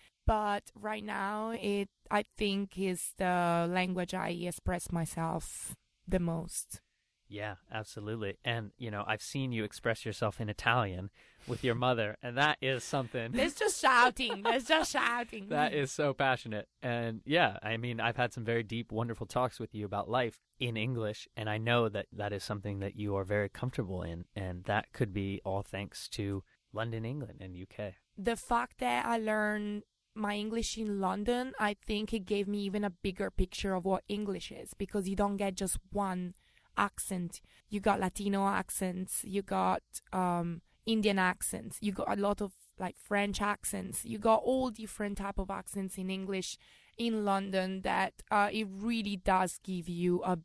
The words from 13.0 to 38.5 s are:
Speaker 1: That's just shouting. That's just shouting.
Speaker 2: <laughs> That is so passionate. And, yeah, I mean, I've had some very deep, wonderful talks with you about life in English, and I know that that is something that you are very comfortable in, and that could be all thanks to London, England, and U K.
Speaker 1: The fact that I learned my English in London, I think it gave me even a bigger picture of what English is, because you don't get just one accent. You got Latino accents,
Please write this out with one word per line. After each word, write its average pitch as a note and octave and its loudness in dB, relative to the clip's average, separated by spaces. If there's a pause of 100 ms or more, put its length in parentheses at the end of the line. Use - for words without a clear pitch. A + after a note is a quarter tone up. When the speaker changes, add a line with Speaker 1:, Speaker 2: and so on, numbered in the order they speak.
Speaker 1:
That's C4+ 2
just G#4 0
shouting. B3+ 4
That's B3+ 2
just D#4+ 4
shouting. A#3 -2
Speaker 2:
<laughs> - -6
That D3 2
is C#3+ 0
so D3 2
passionate. B2 0 (140)
And, A#2 -2
yeah, C#3 4
I A2+ -2
mean, A#2 -4
I've A#2 0
had A#2+ 2
some A#2+ -6
very A#2 2
deep, A2+ -6
wonderful A2+ -2
talks B2 0
with A2 -8
you G#2 -4
about G2+ -2
life A#2+ 0 (180)
in A#2+ -2
English, A2 -2 (120)
and A2 -4
I G#2+ 0
know A#2 4
that G2+ -4
that G#2 -4
is G2 -4
something G2+ -4
that G2 -6
you G#2 -2
are G2 0
very G2+ 2
comfortable F#2+ -4
in, E2+ -6 (100)
and F#2 -6
that G#2 0
could G#2 -2
be G2 -2
all G2 0
thanks - -8
to G2 -2 (300)
London, A2+ -4
England, C3+ -8
and F#2 -12
U F2+ -10
K. G2+ -8 (220)
Speaker 1:
The A3 0
fact A#3+ -2
that B3 2
I A#3 2
learned G#3+ 0 (300)
my G#3 -2
English A3 -2
in G#3 -2
London, G#3+ 0
I G#3 0
think G#3+ -4
it G3 -2
gave G3+ 0
me G3+ 0
even G#3 0
a G#3 0
bigger F#3+ -4
picture G3 2
of F3+ 0
what F#3+ 2
English G3+ -4
is, - -12
because G3 -2
you G3 -2
don't G3+ 2
get G3 0
just F#3+ -2 (160)
one F3+ -2 (440)
accent. F#3+ -2 (260)
You G#3 -4
got G3+ 6
Latino G3 2
accents, F#3 -2